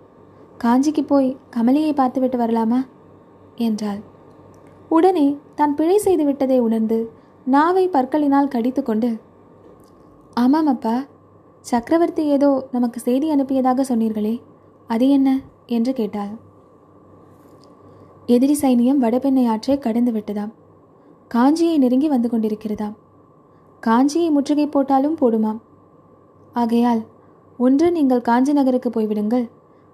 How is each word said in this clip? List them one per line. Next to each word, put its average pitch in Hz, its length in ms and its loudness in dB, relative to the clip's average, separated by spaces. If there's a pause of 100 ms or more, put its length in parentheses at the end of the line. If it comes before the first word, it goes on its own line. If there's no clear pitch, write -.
(600)
காஞ்சிக்கு 277 440 2
போய் 277 260 0 (200)
கமலியை 277 440 0
பார்த்துவிட்டு 254 440 -2
வரலாமா?" 226 420 0 (760)
என்றாள். 208 440 -4 (920)
உடனே 330 360 4 (280)
தான் 294 200 0
பிழை 330 240 2
செய்து 349 280 0
விட்டதை 269 340 0
உணர்ந்து 226 400 0 (460)
நாவை 330 420 2
பற்களினால் 277 640 0
கடித்து 254 300 -2
கொண்டு, 226 260 -2 (1300)
"ஆமாம் 285 340 2
அப்பா, 226 220 -2 (720)
சக்கரவர்த்தி 330 640 -2
ஏதோ 285 220 2 (240)
நமக்கு 247 280 -2
செய்தி 269 300 -2
அனுப்பியதாக 269 560 0
சொன்னீர்களே, 220 460 -2 (580)
அது 233 180 0
என்ன?" 269 200 4 (380)
என்று 233 260 -2
கேட்டாள். 208 380 -6 (2000)
"எதிரி 254 280 2
சைனியம் 262 480 0
வடபெண்ணை 262 460 0
ஆற்றை 226 300 -2
கடந்து 240 340 -2
விட்டதாம், 208 400 -8 (800)
காஞ்சியை 320 480 2
நெருங்கி 262 340 2
வந்து 240 160 0
கொண்டிருக்கிறதாம். 214 640 -4 (880)
காஞ்சியை 285 480 2
முற்றுகை 285 380 2
போட்டாலும் 277 520 0
போடுமாம். 220 380 0 (960)
ஆகையால் 233 480 0 (560)
ஒன்று 277 320 4
நீங்கள் 254 380 0
காஞ்சி 262 300 2
நகருக்கு 247 340 0
போய்விடுங்கள், 214 540 -2 (480)